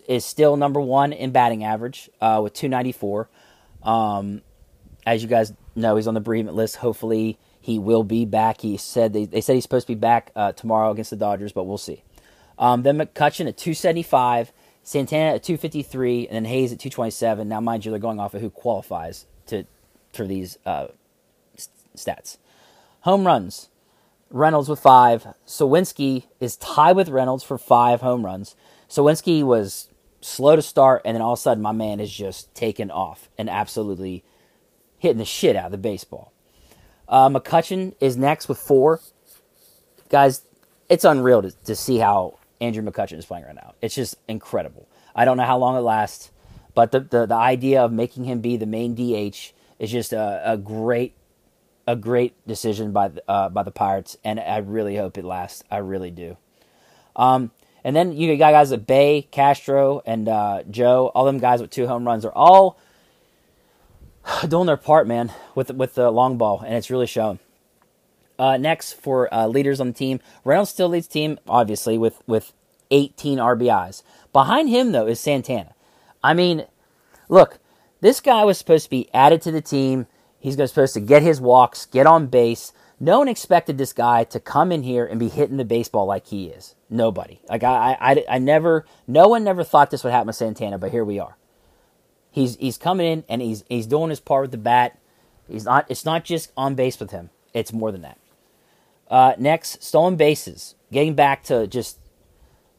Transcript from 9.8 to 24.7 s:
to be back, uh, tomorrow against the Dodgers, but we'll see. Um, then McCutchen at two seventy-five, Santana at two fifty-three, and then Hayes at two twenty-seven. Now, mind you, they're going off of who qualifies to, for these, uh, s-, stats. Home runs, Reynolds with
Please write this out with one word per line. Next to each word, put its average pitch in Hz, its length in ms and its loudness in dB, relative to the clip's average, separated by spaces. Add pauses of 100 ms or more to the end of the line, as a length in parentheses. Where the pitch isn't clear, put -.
to 123 60 -6
be 110 60 -8
back, 117 360 0
uh, 101 160 -4
tomorrow 110 400 -2
against 110 180 -8
the 113 60 -12
Dodgers, 104 380 -4
but 95 100 -6
we'll 98 140 -8
see. - 260 -14 (560)
Um, 123 240 2
then 143 140 2
McCutchen 151 500 -2
at - 100 -10
two 170 160 -6
seventy-five, 131 760 0 (320)
Santana 147 520 -2
at 107 80 -6
two 165 120 -4
fifty-three, 131 720 -4
and - 80 -10
then 110 100 -6
Hayes 123 280 -2
at - 60 -16
two 135 100 -12
twenty-seven. 110 580 -4
Now, 110 140 -6
mind 117 240 -6
you, 110 60 -8
they're 107 80 -6
going 107 200 -8
off 101 140 -10
of 101 80 -12
who 110 80 -10
qualifies 95 800 -8 (180)
to, 101 200 -10 (460)
for 104 160 -10
these, 95 380 -10
uh, 71 220 -6 (680)
s-, - 120 -20 (260)
stats. - 420 -12 (640)
Home 190 240 0
runs, 113 440 -2 (600)
Reynolds 147 380 0
with 147 140 -6